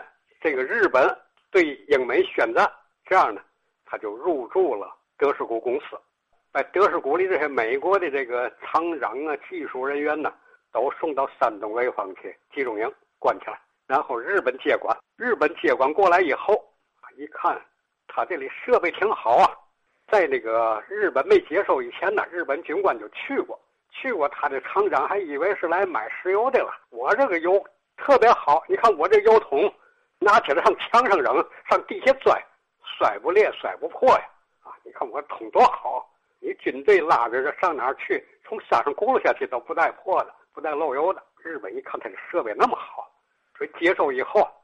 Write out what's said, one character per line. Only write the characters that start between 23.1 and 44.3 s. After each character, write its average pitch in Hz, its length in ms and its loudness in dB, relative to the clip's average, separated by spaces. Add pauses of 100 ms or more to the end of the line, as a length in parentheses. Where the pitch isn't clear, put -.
过， - 180 -8 (320)
去 - 240 -8
过 151 140 0
他 - 220 -4
的 135 100 -4
厂 202 300 0
长 147 180 0
还 190 100 -2
以 151 200 -6
为 180 180 0
是 175 140 -4
来 185 160 0
买 117 240 -6
石 - 240 -4
油 233 180 0
的 240 80 4
了。 107 140 -4 (180)
“我 139 240 -2
这 277 120 2
个 175 120 -2
油 185 240 2 (320)
特 - 240 4
别 220 100 6
好， 160 380 4
你 - 80 0
看 233 220 2
我 160 100 0
这 440 120 6
油 220 200 6
桶 - 340 0 (460)
拿 208 220 6
起 151 100 -4
来 160 100 2
上 202 160 4
墙 240 320 2
上 196 120 4
扔， 117 120 2 (360)
上 196 180 4
地 220 180 2
下 262 160 6
摔， 175 240 4 (380)
摔 110 360 -2
不 135 120 -4
裂， 196 220 4
摔 98 240 -8
不 147 100 -8
破 - 220 2
呀！ - 200 4 (340)
啊， - 80 -20 (120)
你 - 80 -20
看 - 180 -8
我 - 140 -8
桶 - 280 -14
多 220 120 6
好！ - 460 0 (300)
你 131 160 -8
军 139 280 -6
队 196 160 6
拉 143 300 2
着 131 320 -2
上 175 140 0
哪 117 100 -4
儿 131 100 -2
去， - 280 -6 (200)
从 - 180 -10
山 - 220 2
上 143 120 -2
轱 - 100 -2
辘 247 180 0
下 135 100 2
去 - 140 -4
都 - 120 -6
不 - 140 -10
带 160 180 0
破 175 320 -2
的， - 100 -12 (200)
不 - 60 -18
带 151 160 -6
漏 147 180 -4
油 160 200 0
的。” - 100 -10 (180)
日 165 160 -12
本 95 180 -14
一 135 60 -8
看 - 180 -12
他 220 100 -12
的 - 60 -18 (140)
设 170 140 -4
备 220 140 -8
那 135 100 2
么 233 80 -4
好， - 320 -16 (500)
所 - 80 -8
以 - 40 -16 (100)
接 175 160 2
收 151 160 0
以 127 100 -4
后， 175 260 2 (160)